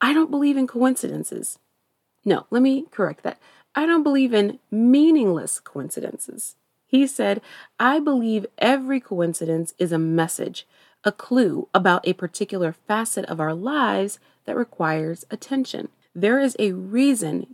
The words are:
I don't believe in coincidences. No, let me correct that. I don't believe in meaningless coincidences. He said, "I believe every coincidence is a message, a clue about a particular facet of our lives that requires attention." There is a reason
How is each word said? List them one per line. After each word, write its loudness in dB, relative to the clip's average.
I 2
don't 2
believe 2
in 0
coincidences. -2
No, 0
let 2
me 2
correct -4
that. -8
I 0
don't 4
believe 2
in 2
meaningless 4
coincidences. -10
He 2
said, -2
"I 2
believe 0
every 2
coincidence -4
is 0
a 0
message, -2
a -2
clue 0
about 2
a 0
particular -6
facet -4
of -6
our -2
lives -2
that -6
requires -4
attention." -6
There 2
is 0
a 0
reason 0